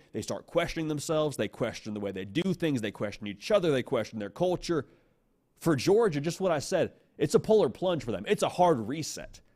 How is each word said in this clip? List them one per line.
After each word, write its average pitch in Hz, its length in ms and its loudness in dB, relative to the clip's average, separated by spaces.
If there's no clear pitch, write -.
they 107 100 -6
start 101 240 -8
questioning 170 420 -2
themselves, 151 500 -2
they 110 100 0
question 110 460 -6
the 104 60 -4
way 98 120 -4
they 95 140 -6
do 165 280 0
things, 143 280 0
they 104 100 -4
question 104 360 -8
each - 220 -10
other, 180 220 4
they 127 120 2
question 113 360 -2
their 101 100 -6
culture. 175 580 -2
For 160 160 2
Georgia, 175 440 4
just 160 220 -4
what 185 100 2
I 147 80 2
said, 156 320 0
it's - 180 2
a - 40 8
polar 202 300 4
plunge 170 340 -2
for 113 80 -4
them. 98 160 -4
It's 202 160 2
a 190 60 2
hard 160 380 4
reset. 135 520 -8